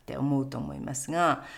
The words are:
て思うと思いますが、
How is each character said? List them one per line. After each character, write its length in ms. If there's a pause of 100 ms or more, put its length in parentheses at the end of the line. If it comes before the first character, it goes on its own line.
て 100
思 240
う 100
と 80
思 160
い 60
ま 140
す 180
が、 320 (140)